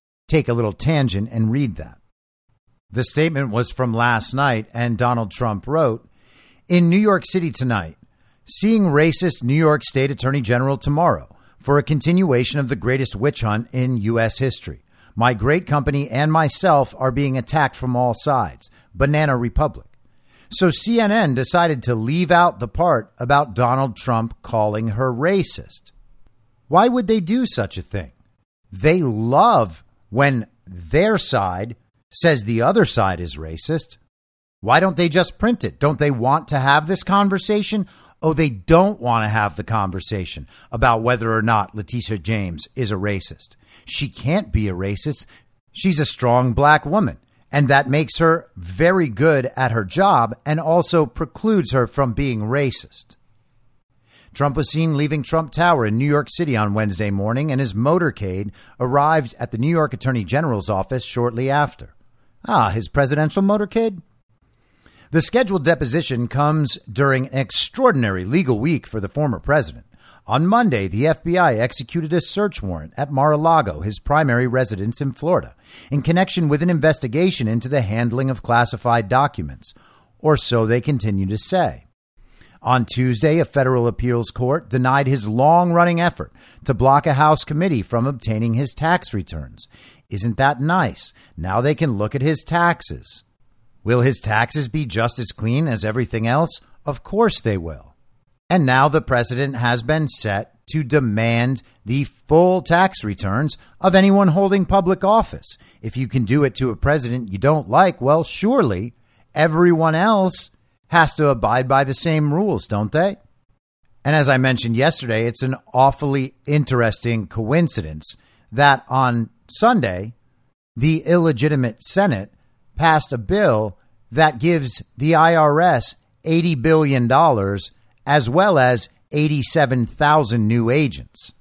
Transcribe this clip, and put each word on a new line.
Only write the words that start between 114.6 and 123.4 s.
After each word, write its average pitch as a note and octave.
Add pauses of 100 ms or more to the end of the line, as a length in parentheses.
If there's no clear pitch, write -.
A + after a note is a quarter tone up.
yesterday, A#2
it's A#2+
an C3 (180)
awfully C3+ (120)
interesting A#2+
coincidence A2 (340)
that C3+
on B2 (200)
Sunday, A#2 (640)
the D#3
illegitimate D3
Senate C#3 (440)
passed D#3
a C3
bill A2+ (360)